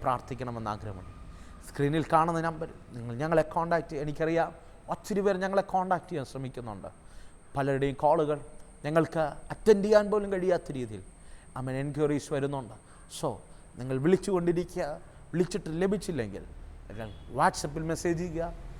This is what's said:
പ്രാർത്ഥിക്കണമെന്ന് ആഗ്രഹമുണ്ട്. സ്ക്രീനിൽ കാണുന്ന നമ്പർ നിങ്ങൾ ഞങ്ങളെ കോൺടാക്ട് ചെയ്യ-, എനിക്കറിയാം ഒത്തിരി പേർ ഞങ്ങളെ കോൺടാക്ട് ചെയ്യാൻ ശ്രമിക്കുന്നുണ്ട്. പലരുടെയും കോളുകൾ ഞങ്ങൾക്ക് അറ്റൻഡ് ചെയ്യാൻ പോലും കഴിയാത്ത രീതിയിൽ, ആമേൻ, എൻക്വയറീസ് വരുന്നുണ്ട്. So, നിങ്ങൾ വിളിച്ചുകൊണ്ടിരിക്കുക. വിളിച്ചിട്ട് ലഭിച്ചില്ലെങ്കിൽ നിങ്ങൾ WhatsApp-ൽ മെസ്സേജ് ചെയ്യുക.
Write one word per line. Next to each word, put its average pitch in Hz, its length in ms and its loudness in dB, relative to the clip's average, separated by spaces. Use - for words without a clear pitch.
പ്രാർത്ഥിക്കണമെന്ന് 120 680 -2
ആഗ്രഹമുണ്ട്. 98 400 -8
സ്ക്രീനിൽ 143 460 2
കാണുന്ന 165 280 4
നമ്പർ 165 280 -4
നിങ്ങൾ 120 240 -8
ഞങ്ങളെ 156 260 4
കോൺടാക്ട് 165 460 0
ചെയ്യ-, 147 160 -4
എനിക്കറിയാം 160 520 0
ഒത്തിരി 196 320 0
പേർ 190 160 4
ഞങ്ങളെ 190 240 2
കോൺടാക്ട് 185 480 0
ചെയ്യാൻ 143 160 -2
ശ്രമിക്കുന്നുണ്ട്. 123 640 -8
പലരുടെയും 139 380 2
കോളുകൾ 151 460 4
ഞങ്ങൾക്ക് 160 340 2
അറ്റൻഡ് 196 680 4
ചെയ്യാൻ 208 260 6
പോലും 202 200 2
കഴിയാത്ത 180 400 2
രീതിയിൽ, 110 320 -6
ആമേൻ, 131 180 -4
എൻക്വയറീസ് 143 580 0
വരുന്നുണ്ട്. 139 400 -2
So, 139 120 0
നിങ്ങൾ 131 180 -2
വിളിച്ചുകൊണ്ടിരിക്കുക. 175 1000 2
വിളിച്ചിട്ട് 175 340 0
ലഭിച്ചില്ലെങ്കിൽ 160 760 -2
നിങ്ങൾ 107 200 -8
WhatsApp-ൽ 160 480 2
മെസ്സേജ് 160 340 0
ചെയ്യുക. 170 360 -4